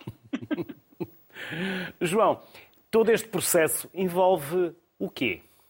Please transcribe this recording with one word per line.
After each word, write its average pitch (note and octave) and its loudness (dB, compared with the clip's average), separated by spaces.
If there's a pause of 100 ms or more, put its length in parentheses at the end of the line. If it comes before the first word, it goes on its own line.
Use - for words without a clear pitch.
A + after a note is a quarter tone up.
(320)
<laughs> - -8 (1300)
João, F3 2 (500)
todo A3 4
este A3+ 2
processo D#3 0
envolve F3+ 2 (260)
o - -4
quê? G2 -4 (280)